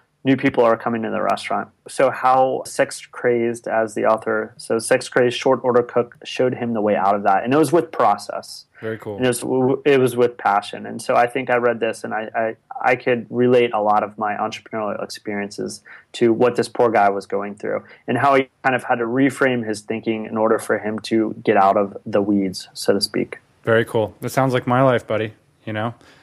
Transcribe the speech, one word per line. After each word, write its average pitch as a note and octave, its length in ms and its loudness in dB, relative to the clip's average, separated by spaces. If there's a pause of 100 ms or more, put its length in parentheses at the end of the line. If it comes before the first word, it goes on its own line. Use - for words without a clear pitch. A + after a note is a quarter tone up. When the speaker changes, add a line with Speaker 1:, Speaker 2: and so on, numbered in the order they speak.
(240)
Speaker 1:
New C3+ 120 4
people C3 280 2
are A2+ 120 4
coming A#2 280 -4
to A2 60 -4
the G2+ 120 -4
restaurant. G2+ 480 -4 (180)
So C3 240 0
how C3 540 2
sex - 400 -4
crazed, A#2 600 -2
as A2 280 -2
the A2+ 100 -2
author, A2 520 0
so - 200 -4
sex B2 300 0
crazed B2 300 2
short C3 260 2
order B2 180 4
cook A#2+ 440 -2
showed B2+ 280 0
him A#2+ 200 -4
the A2 80 -2
way G#2 160 2
out G2 180 2
of G2+ 80 -4
that. F#2+ 220 2
And B2 80 0
it D3 40 4
was D#3 140 4
with E3 220 2
process. - 720 -2 (160)
Speaker 2:
Very A2 160 -6
cool. G#2 180 -10
Speaker 1:
And B2 100 -2
it B2+ 40 4
was, A#2+ 100 -2
w-, B2+ 460 0
it C#3 160 4
was A#2+ 160 2
with A#2+ 200 2
passion. G#2 480 -2
And A2+ 160 -10
so B2+ 140 -2
I A#2+ 120 4
think B2+ 220 -6
I B2 60 2
read A#2+ 240 0
this A2 240 -4
and A#2 100 -8
I, A2 220 -8
I, A2+ 200 -2 (280)
I B2+ 120 4
could A#2+ 340 -2
relate B2 440 2
a A2 60 0
lot G#2 240 2
of G#2 140 -10
my G#2 180 -4
entrepreneurial G#2+ 640 -6
experiences G#2 800 -8 (320)
to A#2 200 4
what A#2+ 240 2
this A#2 100 0
poor A#2+ 240 2
guy G#2 180 4
was G2 160 -4
going G2+ 300 -6
through G#2+ 300 -6 (200)
and B2 120 -2
how C#3 180 4
he C3+ 140 0 (140)
kind C3+ 120 0
of A#2+ 80 -4
had C3 120 0
to A#2+ 100 -2
reframe B2+ 600 0
his G#2+ 140 -4
thinking A2 460 -4
in A2 100 -10
order A2 240 2
for A2+ 180 -2
him G#2+ 220 -4
to A2 420 0
get A2 140 2
out G2 220 4
of G2+ 180 -2 (100)
the G#2+ 160 0
weeds, G2 520 0
so - 180 -4
to G2+ 80 2
speak. - 400 -6 (240)
Speaker 2:
Very A2+ 220 2
cool. G#2+ 340 -2
That B2+ 100 -6
sounds C3 240 0
like B2+ 140 0
my B2+ 160 2
life, B2 240 2
buddy. G#2+ 260 -4 (320)
You A2 80 -8
know, A2+ 220 -4 (280)